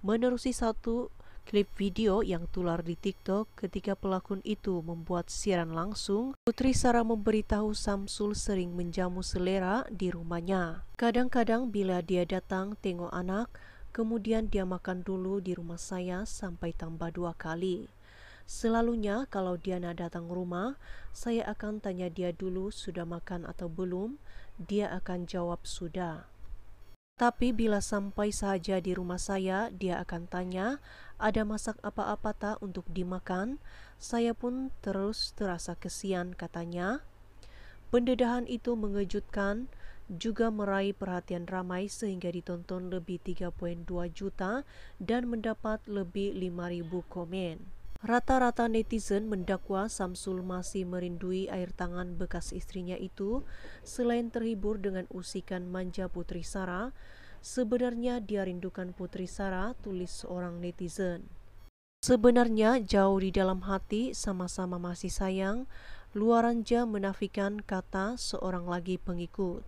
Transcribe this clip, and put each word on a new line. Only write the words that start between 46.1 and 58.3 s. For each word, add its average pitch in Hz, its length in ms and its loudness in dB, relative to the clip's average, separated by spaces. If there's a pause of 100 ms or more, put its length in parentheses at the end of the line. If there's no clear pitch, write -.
lima 175 400 -4
ribu 175 320 -4
komen. 175 560 -4 (400)
Rata-rata 240 640 4
netizen 220 640 2
mendakwa 190 560 0
Samsul 185 560 -2
masih 185 480 -2
merindui 180 640 -2
air 180 160 -2
tangan 180 480 -4
bekas 180 320 -2
isterinya 180 480 -6
itu. 202 480 -2 (400)
Selain 240 480 2
terhibur 214 480 0
dengan 190 320 -2
usikan 180 560 -6
manja 185 400 -2
Puteri 175 320 -4
Sara, 190 560 -4 (480)
"Sebenarnya 247 720 2
dia 208 240 0